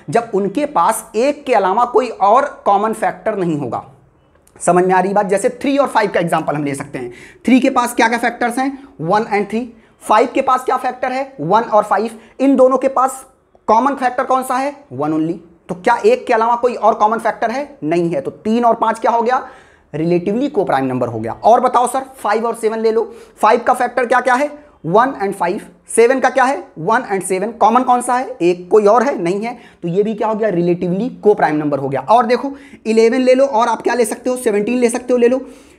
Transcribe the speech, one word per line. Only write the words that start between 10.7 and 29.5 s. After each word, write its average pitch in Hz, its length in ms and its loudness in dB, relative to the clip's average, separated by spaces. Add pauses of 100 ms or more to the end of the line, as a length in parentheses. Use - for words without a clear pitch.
फैक्टर 254 340 -6
है? 269 300 -6
वन 196 220 2
और 208 200 2
फ़ाइव। 214 280 -2 (280)
इन 269 160 4
दोनों 254 220 6
के 262 100 0
पास 262 380 -2 (420)
कॉमन 254 280 2
फैक्टर 254 280 -2
कौन 254 200 0
सा 254 120 -4
है? 277 200 -4 (180)
वन 147 180 -4
only। 156 220 -2 (360)
तो 180 60 -6
क्या 240 300 0
एक 247 220 2
के 247 60 0
अलावा 226 220 2
कोई 240 180 -2
और 214 200 2
कॉमन 220 240 0
फैक्टर 220 340 -4
है? 180 320 -8
नहीं 170 260 0
है। 147 120 -4
तो 147 100 -8
तीन 233 340 -2
और 226 100 4
पाँच 226 240 -2
क्या 240 120 0
हो 233 100 2
गया? 247 260 -2 (480)
रिलेटिवली 175 520 0
को 202 160 -2
प्राइम 135 220 -2
नंबर 127 220 -2
हो 113 120 -6
गया। 110 120 -6
और 226 280 2
बताओ 240 280 0
सर, 262 120 -4
फ़ाइव 220 460 -4
और 226 100 -4
सेवन 226 240 -4
ले 220 120 0
लो, 220 240 -4 (260)
फ़ाइव 233 180 4
का 254 140 2
फैक्टर 247 320 -2
क्या 247 140 2
क्या 247 140 2
है? 294 180 0 (340)
वन 226 280 2 (100)
and 196 100 -2
फ़ाइव। 180 280 -4 (340)
सेवन 247 240 4
का 262 100 2
क्या 262 140 2
है? 277 240 -2 (120)
वन 220 220 0 (120)
and 190 100 -2
सेवन। 190 280 -4
कॉमन 233 300 2
कौन 247 200 2
सा 247 140 -2
है? 254 260 -6
एक, 180 300 0
कोई 214 140 6
और 226 180 6
है? 254 180 -2
नहीं 185 200 -2
है। 233 160 -8 (240)